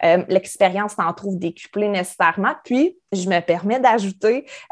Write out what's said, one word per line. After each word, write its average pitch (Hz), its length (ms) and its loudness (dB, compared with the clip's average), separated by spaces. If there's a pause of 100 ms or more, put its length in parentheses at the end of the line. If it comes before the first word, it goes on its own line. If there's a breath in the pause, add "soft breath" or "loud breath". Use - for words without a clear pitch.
Euh, 170 240 4
l'expérience 190 680 0
s'en 170 180 -2
trouve 190 260 -6
décuplée 180 480 -6
nécessairement. 190 640 0 (120)
Puis, 285 320 0 (160)
je 185 160 -4
me 175 100 2
permets 180 400 -2
d'ajouter, 220 680 0 (260 loud breath)